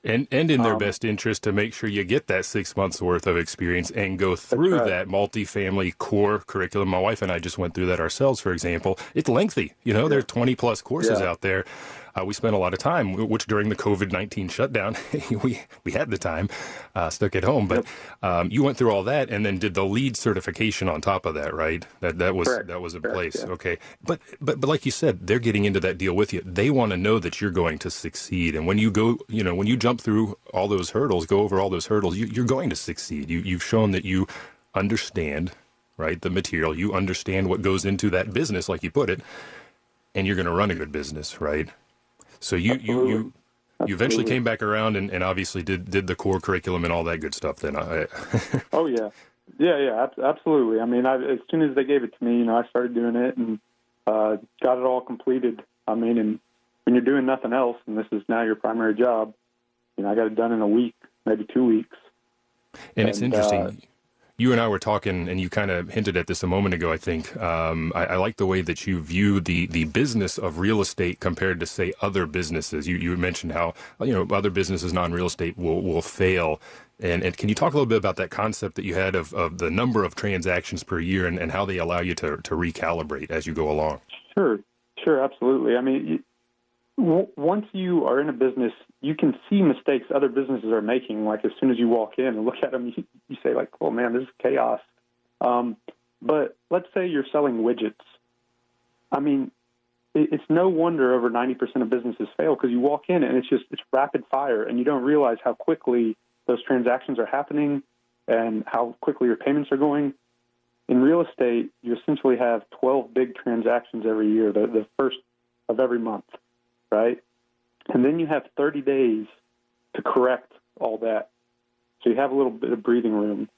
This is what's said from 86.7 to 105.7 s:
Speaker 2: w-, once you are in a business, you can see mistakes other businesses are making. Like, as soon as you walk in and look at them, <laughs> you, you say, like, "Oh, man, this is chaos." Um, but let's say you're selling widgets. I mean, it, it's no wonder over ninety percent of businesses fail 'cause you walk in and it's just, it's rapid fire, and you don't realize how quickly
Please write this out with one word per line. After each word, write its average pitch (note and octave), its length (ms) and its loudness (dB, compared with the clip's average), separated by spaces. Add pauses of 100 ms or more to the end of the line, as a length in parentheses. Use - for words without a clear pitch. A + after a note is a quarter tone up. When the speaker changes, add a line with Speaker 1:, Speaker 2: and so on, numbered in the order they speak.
Speaker 2:
w-, F3+ 380 4
once F#3 360 0
you F3+ 340 0
are B2+ 140 4
in D3+ 80 0
a C#3+ 40 -4
business, B2+ 400 0 (280)
you D3+ 140 -2
can D3+ 200 2 (160)
see G3+ 100 4
mistakes C#3 540 2
other C#3 140 4
businesses A#2+ 440 -2
are A2+ 80 4
making. A2 460 -2
Like, G#2+ 180 -2
as A2 60 2 (100)
soon C3+ 100 4
as A#2+ 80 2
you A#2+ 100 4
walk A2+ 300 2
in B2+ 60 0
and A2 220 -2
look B2 160 -2
at - 80 -2
them, B2 180 -4
<laughs> A#2 80 -10
you, - 80 -8 (240)
you C3 140 -12
say, C3 100 0
like, B2+ 160 0 (140)
"Oh, C#3+ 80 0
man, A#2+ 240 0
this B2+ 80 0
is C3 60 -10 (140)
chaos." B2 380 2 (640)
Um, A#2+ 340 2 (460)
but D3+ 340 0 (140)
let's F3+ 240 0
say F#3 120 0
you're D3 260 0
selling C#3+ 260 2
widgets. A2+ 420 0 (1120)
I C#3 80 0
mean, C#3 300 0 (640)
it, D#3 180 4
it's D3 160 -4
no E3+ 200 4
wonder D#3+ 460 4
over A#2+ 160 2
ninety B2 240 0
percent B2 280 -2
of A2 80 -2
businesses B2 460 -2
fail D3+ 200 2
'cause B2+ 140 0
you B2 100 2
walk C#3+ 280 0
in F3+ 140 4
and B2+ 140 2
it's B2+ 120 0
just, C3 220 2
it's - 120 -12 (100)
rapid C3+ 380 0
fire, C3+ 320 0
and A#2+ 160 -2
you B2 60 0
don't C#3 180 2
realize C#3 420 4
how A#2+ 100 0
quickly A#2+ 640 0 (300)